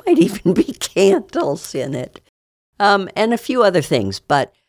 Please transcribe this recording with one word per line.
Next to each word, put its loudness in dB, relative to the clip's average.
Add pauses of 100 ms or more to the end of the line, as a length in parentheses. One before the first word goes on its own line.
might 4
<laughs> 4
even 0
be 2
candles -2
in -6
it, -10 (580)
um, 2
and 0
a -2
few 0
other 2
things, -2
but -2 (160)